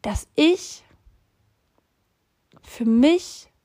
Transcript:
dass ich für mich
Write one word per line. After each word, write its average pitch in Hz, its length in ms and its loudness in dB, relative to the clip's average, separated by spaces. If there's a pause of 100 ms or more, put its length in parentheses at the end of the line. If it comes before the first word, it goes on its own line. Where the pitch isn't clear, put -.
dass - 340 -8
ich - 480 0 (1800)
für - 240 -10
mich 262 640 0 (140)